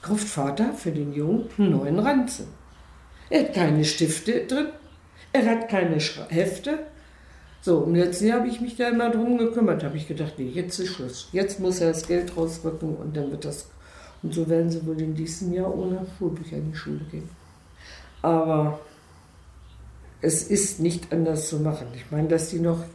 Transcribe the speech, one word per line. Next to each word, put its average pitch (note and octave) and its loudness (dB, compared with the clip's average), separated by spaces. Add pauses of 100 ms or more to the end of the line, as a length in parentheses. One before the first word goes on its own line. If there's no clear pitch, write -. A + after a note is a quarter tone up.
Kauft G#3 -2
Vater D#3+ 0
für - -4
den D3 -4
Jungen D#3 0 (100)
einen G3 6
neuen C#3+ 2
Ranzen. B3+ 2 (840)
Er D#4 4
hat D#4 0
keine D#3 4
Stifte - 0
drin, D4 0 (640)
er B3+ 6
hat A3+ 2
keine E3+ 2
Schra-, - -6
Hefte. G3 0 (840)
So, E3 4
im E3 2
letzten F3+ 4
Jahr A#3+ 4
habe B3+ 0
ich A3+ -4
mich A#3+ -4
da A#3+ 2
immer A#3 2
drum A#3 2
gekümmert, A3+ 2
habe D3+ -4
ich D3+ -6
gedacht, D#3 -4
nee, B2+ -4
jetzt F3 -6
ist F#3 -4
Schluss. - -10
Jetzt G3 0
muss F3+ 0
er E3+ 6
das E3 0
Geld F3 0
rausrücken D#3+ -2
und D3+ -6
dann C#3 -2
wird D3 -8
das. D3 -8 (540)
Und E3 -4
so D#3+ 0
werden E3 4
sie E3 -2
wohl D#3 -2
in D#3+ -2
diesem E3 -4
Jahr F#3 -2
ohne F#3 -2 (100)
Schulbücher D#3+ -4
in D3+ -4
die D#3 -8
Schule D3 -6 (100)
gehen. D#3 -10 (920)
Aber D#3+ 2 (1400)
es - 0
ist - 0
nicht E3+ 0
anders D#3+ 0
zu D#3 -2
machen. C#3+ -2
Ich - -14
meine, D3+ 0
dass D#3+ 2
die E3+ -2
noch E3+ 2 (160)